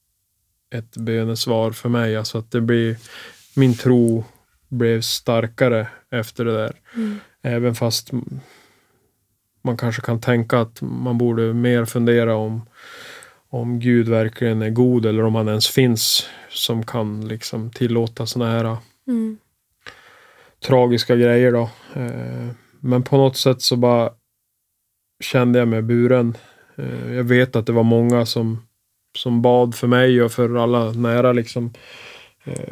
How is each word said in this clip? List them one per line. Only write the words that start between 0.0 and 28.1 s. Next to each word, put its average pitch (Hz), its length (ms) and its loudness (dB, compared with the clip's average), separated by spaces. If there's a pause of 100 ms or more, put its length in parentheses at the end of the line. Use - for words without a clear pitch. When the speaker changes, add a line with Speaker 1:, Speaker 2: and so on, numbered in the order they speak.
Speaker 1:
ett 113 220 -12
bönesvar 113 760 -2
för - 160 -6
mig. 117 280 0
Alltså 110 220 -6
att 110 120 -10
det 120 100 0
blir, 117 360 2 (600)
min 131 200 4
tro 117 480 2 (440)
blev 117 320 0
starkare 117 880 -2 (220)
efter 117 340 -6
det 113 80 -2
där. 110 200 -4 (220)
Speaker 2:
Mm. 214 240 -6 (240)
Speaker 1:
Även 120 320 -2
fast - 380 -4
m-, 131 280 -8 (1200)
man 123 140 -4
kanske 117 260 -6
kan 117 180 -4
tänka 117 400 0
att 113 220 -6
man 123 360 -4
borde 113 360 0
mer 120 300 2
fundera 117 520 2
om, 110 300 -6 (840)
om 120 300 -4
Gud 120 280 2
verkligen 110 540 0
är 110 80 -2
god 120 360 2
eller 110 160 0
om 110 120 2
han 110 140 0
ens 107 200 -2
finns - 580 0 (240)
som 113 360 -6
kan 107 420 -6
liksom 110 420 -10
tillåta 113 560 -2
såna 117 240 -2
här 113 260 -2 (320)
Speaker 2:
Mm. 220 300 -4 (1300)
Speaker 1:
tragiska 123 500 2
grejer 120 360 4
då. 117 180 0 (240)
Eh, 120 540 -10 (320)
men 127 220 0
på 139 140 2
något 135 200 4
sätt 127 260 0
så 127 140 2
bara 120 340 2 (1120)
kände 123 380 2
jag 120 100 2
mig 113 140 0
buren. 120 540 2 (400)
Eh, 123 380 -10
jag 123 100 -2
vet 123 320 2
att 110 100 -2
det 120 60 0
var 117 100 4
många 117 440 4